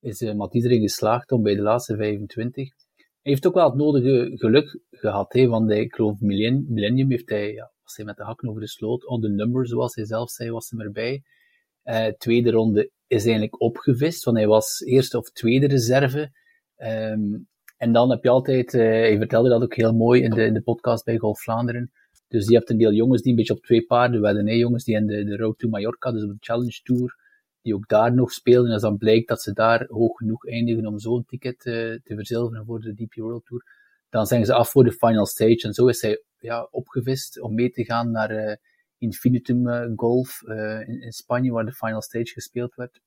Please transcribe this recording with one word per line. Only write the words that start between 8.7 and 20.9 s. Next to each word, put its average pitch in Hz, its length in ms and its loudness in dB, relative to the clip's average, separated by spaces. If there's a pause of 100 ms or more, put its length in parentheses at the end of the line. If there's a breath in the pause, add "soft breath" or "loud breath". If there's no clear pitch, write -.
On 120 140 -4
the 110 80 -2
number, 117 380 -2
zoals 120 280 -4
hij 110 100 -8
zelf 110 260 -6
zei, 117 200 -10
was 117 200 -10
hem 113 100 -10
erbij. 110 420 -8 (600)
Eh, 113 240 -2
tweede 117 440 2
ronde 110 400 2 (160)
is 113 160 0
eigenlijk 107 380 0
opgevist, 127 640 0
want 117 120 2
hij 107 100 2
was 107 340 2
eerste 127 380 2
of - 120 -8
tweede 127 360 2
reserve. 139 640 0 (460)
Ehm, 110 640 -4 (380)
en 117 160 0
dan 120 180 6
heb 120 120 0
je 127 80 2
altijd, 131 440 2
eh, 123 60 4
hij 113 360 4
vertelde 113 320 2
dat 117 140 4
ook 120 120 -4
heel 117 200 2
mooi 120 280 6
in 120 80 0
de, 113 140 2
in 110 100 2
de 110 80 -2
podcast 117 420 -2